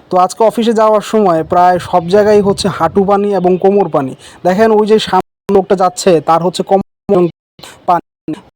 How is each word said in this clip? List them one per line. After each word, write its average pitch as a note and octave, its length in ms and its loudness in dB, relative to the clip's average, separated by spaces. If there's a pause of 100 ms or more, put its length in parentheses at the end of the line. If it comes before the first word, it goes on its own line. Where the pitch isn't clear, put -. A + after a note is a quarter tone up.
(100)
তো F3+ 60 -2
আজকে F#3 280 0
অফিসে A3 280 0
যাওয়ার G#3+ 280 2
সময় F#3+ 440 0
প্রায় F3+ 340 2
সব E3+ 300 -2
জায়গায় G#3 340 2
হচ্ছে G3 260 -2
হাঁটু E3 360 -2
পানি G3+ 300 -2
এবং F3+ 260 0
কোমর G3 280 0
পানি। C#3 260 -4 (300)
দেখেন G3+ 260 2
ওই G#3+ 160 2
যে A3 120 2
সামনে - 560 -4
লোকটা G3 200 0
যাচ্ছে F3+ 460 0
তার E3 220 0
হচ্ছে F3+ 200 -4
কোমর F#3+ 680 -2 (580)
পানি। - 460 -4 (240)